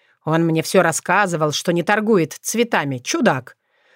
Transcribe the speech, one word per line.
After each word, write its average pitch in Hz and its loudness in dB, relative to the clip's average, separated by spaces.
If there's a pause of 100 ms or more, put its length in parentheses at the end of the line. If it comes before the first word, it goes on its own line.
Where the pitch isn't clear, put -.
(240)
Он 165 0
мне 160 0
всё - 2
рассказывал, 170 0
что - -2
не 170 0
торгует 208 0
цветами, 185 -2
чудак. 180 -2 (400)